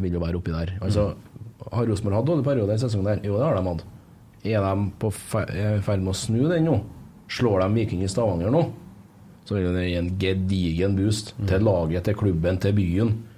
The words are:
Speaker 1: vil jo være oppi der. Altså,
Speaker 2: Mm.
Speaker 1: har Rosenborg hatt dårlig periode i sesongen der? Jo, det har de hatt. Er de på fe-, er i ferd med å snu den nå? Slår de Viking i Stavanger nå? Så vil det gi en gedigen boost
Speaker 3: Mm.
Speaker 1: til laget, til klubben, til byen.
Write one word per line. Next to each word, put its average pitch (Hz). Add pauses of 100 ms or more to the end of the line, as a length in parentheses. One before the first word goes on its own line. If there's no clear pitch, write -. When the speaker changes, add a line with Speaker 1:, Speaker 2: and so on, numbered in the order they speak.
Speaker 1:
vil 90
jo 87
være 85
oppi 85
der. 85
Altså, 98
Speaker 2:
Mm. -
Speaker 1:
har 117
Rosenborg 104
hatt 113
dårlig 156
periode 113
i -
sesongen 110
der? 104
Jo, 104
det 120
har -
de 92
hatt. 85 (600)
Er 107
de 98
på 107
fe-, -
er 107
i -
ferd 101
med 95
å 95
snu 120
den 165
nå? 139 (460)
Slår 107
de 95
Viking 107
i 95
Stavanger 95
nå? 160 (760)
Så 104
vil 90
det 90
gi 90
en 90
gedigen 95
boost 107
Speaker 3:
Mm. 104
Speaker 1:
til 92
laget, 87
til 104
klubben, 92
til 101
byen. 104 (160)